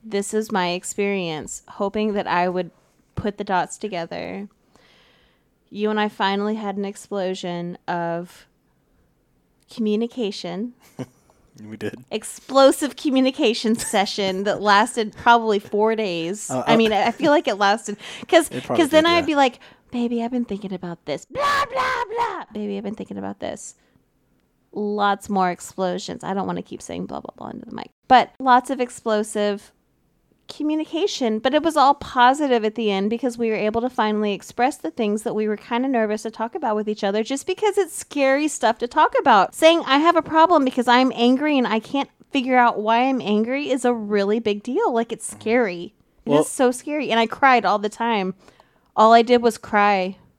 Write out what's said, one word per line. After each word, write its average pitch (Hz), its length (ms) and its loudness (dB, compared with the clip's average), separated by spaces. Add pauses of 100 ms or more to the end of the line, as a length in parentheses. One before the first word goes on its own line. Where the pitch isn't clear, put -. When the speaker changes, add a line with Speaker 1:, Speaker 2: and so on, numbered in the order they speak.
Speaker 1:
this 202 300 -4
is 214 180 -2
my 180 160 0
experience," 180 1000 -4
hoping 214 460 -4
that 202 120 -4
I 180 220 0
would 180 220 -4 (440)
put 202 240 -6
the 208 60 -8
dots 180 340 -2
together. 180 680 -8 (1200)
You 208 200 -2
and 214 80 0
I 214 100 0
finally 202 480 -2
had 202 200 -6
an 202 80 -4
explosion 185 920 -6 (120)
of 170 580 -6 (1300)
communication. 214 1000 -4 (240)
Speaker 2:
<laughs> 127 80 -10 (580)
We 107 140 -16
did. 110 320 -10
Speaker 1:
Explosive 269 840 0
communication 254 800 0
<laughs> - 20 -10
session 196 680 -2
that 196 160 -2
lasted 208 560 2
probably 226 420 4
four 214 380 0
days. 180 540 -6
Speaker 2:
Uh, - 160 -2
Speaker 1:
I 233 80 4
Speaker 2:
uh, - 20 6
Speaker 1:
mean, 226 160 4
I 208 200 0
feel 285 200 0
like 311 160 2
it 220 60 0
lasted, 208 420 0 (320)
'cause, 330 220 4
Speaker 2:
It - 120 -8
probably - 220 0
Speaker 1:
'cause 269 60 -2
then 311 140 6
Speaker 2:
did, 339 60 2
Speaker 1:
I'd 339 100 4
Speaker 2:
yeah. 302 40 -4
Speaker 1:
be 302 120 -2
like, 269 220 2 (320)
"Baby, 240 320 -2
I've 233 80 -4
been 247 140 -2
thinking 196 300 -8
about 180 320 -10
this. - 180 -6
Blah, 554 480 -2
blah, 523 320 -2 (100)
blah. 440 380 -4
Baby, 208 240 -6
I've 202 80 -8
been 202 100 -6
thinking 202 220 -12
about 196 240 -8
this." - 340 -10 (1000)
Lots 202 580 -2
more 185 200 2
explosions. 180 720 -6
I 196 120 -6
don't 190 120 -4
wanna 180 140 -6
keep - 220 -16
saying - 240 -10
blah, 71 140 -10
blah, - 140 -16
blah - 140 -14
into - 160 -14
the - 100 -18
mic. - 140 -14 (180)
But - 320 6
lots 254 300 2
of 262 100 -4
explosive 214 920 -4 (760)
communication, 302 920 -4
but 254 140 0
it 302 100 4
was 320 120 0
all 277 180 6
positive 262 680 2
at 214 120 -2
the 226 120 -2
end 196 220 0
because 233 260 -4
we 233 120 -2
were 220 80 0
able 214 240 -2
to 247 100 -4
finally 214 420 0
express 247 440 -2
the - 160 -10
things 214 320 -2
that 240 100 -4
we 214 140 -2
were 208 80 -2
kinda 240 320 -4
nervous 220 340 0
to 226 80 -8
talk 226 240 -8
about 240 220 -2
with 214 120 -4
each 214 140 -4
other, 214 220 0
just 269 240 -6
because 381 280 0
it's 381 200 -2
scary 277 500 0
stuff 233 320 0
to 240 80 -4
talk 311 320 2
about. 240 380 4
Saying, 330 300 6
"I 269 120 4
have 330 160 4
a 320 80 2
problem 320 420 4
because 254 220 -2
I'm 247 300 4
angry 269 420 2
and 240 80 2
I 220 140 0
can't 269 280 -4 (220)
figure 254 260 0
out 240 240 4
why 220 180 2 (100)
I'm 262 120 0
angry," 226 520 -2
is 262 120 -2
a 247 80 4
really 208 460 0
big 208 240 -2
deal. 330 300 -2
Like, 233 180 -2
it's - 180 -10
Speaker 2:
Mm-hmm. - 120 -14
Speaker 1:
scary. 220 540 -2 (300)
It - 60 -4
Speaker 2:
Well 294 120 6
Speaker 1:
is - 60 0
so 254 220 2
scary. 294 400 -6
And 226 80 2
I 226 80 2
cried 247 380 2
all 202 160 0
the 214 80 -4
time. 214 460 -2 (600)
All 220 180 6
I 233 100 8
did 240 200 4
was 233 160 2
cry. 202 580 0 (220)